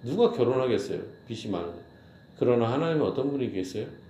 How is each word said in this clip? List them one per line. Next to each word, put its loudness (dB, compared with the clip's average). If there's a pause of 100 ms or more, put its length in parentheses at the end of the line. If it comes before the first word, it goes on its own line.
누가 4
결혼하겠어요? 2 (260)
빚이 -8
많은데. -6 (540)
그러나 4
하나님은 2
어떤 0
분이 -2
계세요? -6 (220)